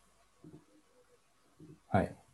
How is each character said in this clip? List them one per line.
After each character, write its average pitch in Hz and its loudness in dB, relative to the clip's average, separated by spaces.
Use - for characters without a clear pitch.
は 95 8
い。 - 0